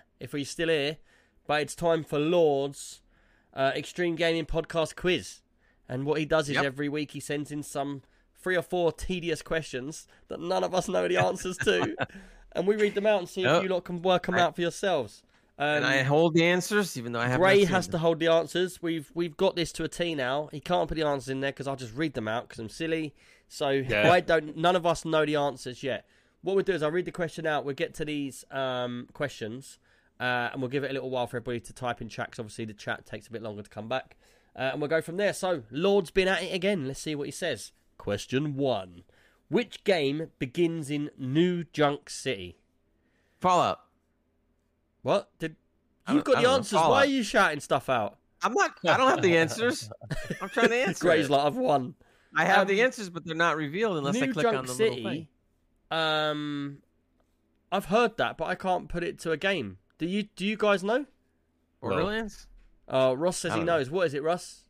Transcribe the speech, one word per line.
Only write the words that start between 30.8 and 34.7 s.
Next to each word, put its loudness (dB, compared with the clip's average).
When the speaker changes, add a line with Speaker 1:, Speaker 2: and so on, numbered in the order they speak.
Speaker 1:
it -6
a -6
little -6
while -2
for -10
everybody -6
to -18
type -6
in -10
chat -8
'cause -14
obviously -10
the -12
chat -8
takes -14
a -20
bit -10
longer -10
to -18
come -12
back. -6
Uh, -2